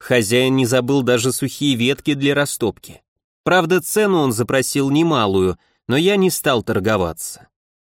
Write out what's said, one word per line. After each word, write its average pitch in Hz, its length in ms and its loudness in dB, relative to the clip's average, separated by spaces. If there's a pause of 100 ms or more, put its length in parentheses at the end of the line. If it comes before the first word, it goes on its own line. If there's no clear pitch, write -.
Хозяин 127 560 0
не 131 100 2
забыл 127 360 0
даже 123 300 0
сухие 139 440 -4
ветки 131 360 -2
для 139 220 0
растопки. - 680 -4 (440)
Правда, 175 360 2
цену 202 380 0
он 135 140 2
запросил 131 580 -2
немалую, 107 680 2 (300)
но 120 80 2
я 185 200 2
не 190 140 4
стал 131 320 -2
торговаться. 98 840 -4 (460)